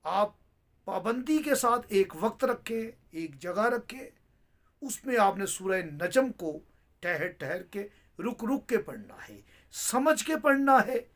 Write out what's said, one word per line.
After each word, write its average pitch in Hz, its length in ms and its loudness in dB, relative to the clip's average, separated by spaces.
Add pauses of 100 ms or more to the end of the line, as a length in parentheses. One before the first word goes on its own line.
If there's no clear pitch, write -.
आप 196 320 0 (500)
पाबंदी 233 520 -2
के 302 160 2
साथ 240 380 0
एक 190 240 2
वक्त 214 280 -2
रखें, 226 480 -2 (220)
एक 160 240 -10
जगह 180 300 0
रखें, 247 440 -6 (680)
उसमें 254 360 -2
आपने 196 300 4
सूरह 185 360 -2 (100)
नजम 180 400 2
को 160 300 -8 (380)
ठहर 175 260 -2 (120)
ठहर 175 320 -6
के, 202 180 -8 (280)
रुक 233 260 -6
रुक 262 240 -2
के 226 100 0
पढ़ना - 400 -10
है, - 260 -18 (300)
समझ 285 480 2
के 320 160 -2
पढ़ना 277 420 6
है। 262 360 -2